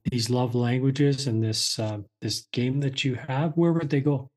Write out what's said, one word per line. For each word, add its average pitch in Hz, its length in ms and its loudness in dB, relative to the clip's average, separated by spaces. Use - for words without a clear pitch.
these 113 180 0
love 123 240 2
languages 135 720 2
and 113 180 0
this, - 360 -2
uh, 107 220 -4
this - 320 -6
game 131 280 0
that 135 220 -2
you 131 120 0
have, 147 420 -2
where 170 160 4
would 156 160 0
they 143 100 2
go? 143 380 0